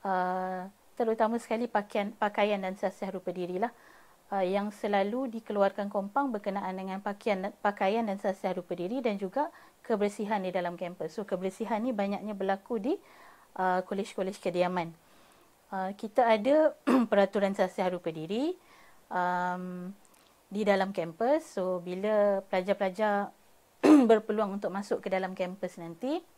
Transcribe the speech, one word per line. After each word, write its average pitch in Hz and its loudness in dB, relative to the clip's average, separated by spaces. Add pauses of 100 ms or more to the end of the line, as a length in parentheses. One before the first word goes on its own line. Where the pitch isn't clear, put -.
ah, 185 -2 (240)
terutama 226 0
sekali 233 -4
pakaian, 208 -2
pakaian 208 2
dan 190 -4
sasiah 190 -4
rupa 185 -6
diri 180 -6
lah, 233 -2 (560)
ah, 196 0
yang 202 0
selalu 208 -2
dikeluarkan 202 0
compound 208 -2
berkenaan 196 -4
dengan 190 -6
pakaian, 202 -2 (160)
pakaian 202 2
dan 196 -4
sasiah 190 -2
rupa 180 -4
diri 185 -4
dan 220 0
juga 202 -2 (320)
kebersihan 208 -2
di 180 -4
dalam 175 -2
kampus. 175 -8
So, 208 -6
kebersihan 202 -4
ni 240 -2
banyaknya 202 -4
berlaku 196 -2
di, 226 -2 (640)
ah, 185 2
kolej-kolej 196 -4
kediaman. 175 -2 (800)
Ah, 190 -4
kita 226 2
ada 269 4
<clears throat> 247 4
peraturan 196 2
sasiah 185 0
rupa 175 -4
diri, 202 -4 (560)
am, 180 -2 (560)
di 202 0
dalam 196 2
kampus. 226 -2
So, 180 -2
bila 196 0
pelajar-pelajar 202 0 (480)
<clears throat> 285 10
berpeluang 208 2
untuk 208 -4
masuk 196 -4
ke - -8
dalam 190 -2
kampus 185 -6
nanti 175 -6 (180)